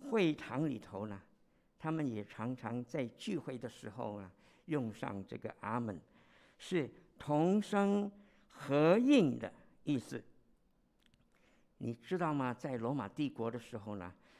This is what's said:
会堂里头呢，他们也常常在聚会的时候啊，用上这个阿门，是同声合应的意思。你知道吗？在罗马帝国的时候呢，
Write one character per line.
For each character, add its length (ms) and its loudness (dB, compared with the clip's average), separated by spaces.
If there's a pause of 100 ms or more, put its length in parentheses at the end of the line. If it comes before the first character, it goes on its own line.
(100)
会 220 4
堂 360 -2
里 80 -2
头 300 -8
呢， 160 -10 (560)
他 140 -4
们 120 -2
也 200 -2
常 320 -6
常 280 -6
在 220 -4 (100)
聚 220 -4
会 180 -8
的 120 -8
时 220 -12
候 240 -6
啊， 140 -10 (360)
用 280 -2
上 320 -6
这 140 -10
个 220 -8
阿 180 -2
门， 220 -2 (580)
是 320 -2 (260)
同 460 4
声 480 2 (380)
合 500 4
应 400 6
的 140 -6 (320)
意 120 2
思。 240 -6 (1600)
你 140 -4
知 240 -6
道 160 0
吗？ 220 0
在 240 -4
罗 160 0
马 120 -2
帝 220 -2
国 220 -2
的 80 -8
时 180 -12
候 200 -8
呢， 140 -8 (300)